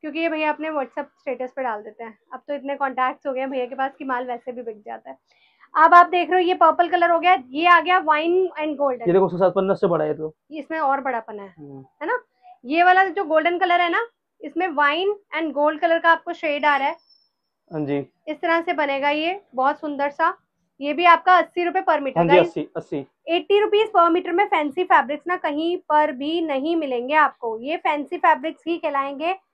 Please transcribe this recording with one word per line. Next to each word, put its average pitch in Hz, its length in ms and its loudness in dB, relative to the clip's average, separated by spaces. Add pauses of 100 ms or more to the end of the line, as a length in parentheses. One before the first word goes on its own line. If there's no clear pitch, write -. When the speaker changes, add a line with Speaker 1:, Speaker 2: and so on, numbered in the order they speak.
Speaker 1:
क्योंकि 302 180 -8
ये 330 100 0
भैया 311 200 -2
अपने 302 200 -6
WhatsApp 285 360 -6
स्टेटस 254 500 -10
पे 262 80 -8
डाल 220 180 -6
देते 220 220 -16
हैं। 226 140 -16 (160)
अब 247 140 -14
तो 294 60 -6
इतने 277 220 -6
कॉन्टैक्ट्स 262 520 -4
हो 269 60 -6
गए 254 60 -6
हैं 269 100 -6
भैया 254 160 -4
के 247 100 -14
पास 269 240 -4
कि 294 60 -12
माल 254 200 -4
वैसे 247 260 -10
भी 240 100 -12
बिक 214 240 -14
जाता 226 240 -16
है। 269 80 -16 (600)
अब 330 160 6
आप 349 140 10
देख 339 240 0
रहे 370 100 4
हो 339 60 0
ये 359 60 0
पर्पल 349 360 4
कलर 349 220 2
हो 330 80 2
गया, 359 300 2
ये 302 180 -2
आ 349 120 8
गया 359 220 2
wine 330 460 0
and 311 280 -6
golden। 254 320 -2
Speaker 2:
ये 226 60 2
देखो, 196 120 4
उसके 180 120 -4
साथ 180 140 4
पन्ना 190 220 0
से 165 140 0
बड़ा 156 180 0
है 151 80 -2
तो। 156 220 -10 (160)
Speaker 1:
इसमें 320 280 -10
और 269 220 0
बड़ा 254 180 -4
पन्ना 214 240 -14
है, 185 160 -20
Speaker 2:
हम्म। 139 260 -18 (160)
Speaker 1:
है 311 60 -8
ना? 480 120 -2 (460)
ये 320 180 0
वाला 370 220 4
जो 381 200 -4
गोल्डन 311 320 0
कलर 349 240 0
है 339 80 0
ना, 427 180 -2 (340)
इसमें 330 260 -4
वाइन 320 480 0 (220)
and 320 160 -4
gold 302 260 0
color 330 240 0
का 339 80 4
आपको 330 220 0
शेड 294 320 -4
आ 294 120 4
रहा 269 100 -2
है। 330 80 -4 (800)
Speaker 2:
हाँ 151 120 -4
जी। 143 220 -4 (200)
Speaker 1:
इस 302 140 -8
तरह 330 200 0
से 349 120 -4
बनेगा 277 360 -2
ये, 330 320 -4 (140)
बहुत 269 240 -2
सुंदर 285 300 -4
सा। 330 280 -2 (440)
ये 285 120 -4
भी 339 120 0
आपका 339 320 6
अस्सी 339 260 0
रुपए 349 180 -2
per 330 180 0
meter, 277 180 -4
Speaker 2:
हाँ - 60 4
जी, 330 60 2
Speaker 1:
गाइस। 359 180 8
Speaker 2:
अस्सी, - 200 -8 (100)
अस्सी। - 300 -10 (200)
Speaker 1:
एटी 359 320 2
रुपीज 427 380 2
per 339 120 6
meter 349 200 0
में 349 160 2
फैंसी 349 380 -2
फैब्रिक्स 294 440 2
ना 349 80 -2
कहीं 330 420 -4
पर 302 340 0
भी 294 300 -4
नहीं 302 340 -2
मिलेंगे 262 380 -4
आपको। 247 460 0
ये 285 180 -6
फैंसी 302 400 -4
फैब्रिक्स 320 500 0
ही 339 100 -4
कहलाएंगे। 285 560 -4 (200)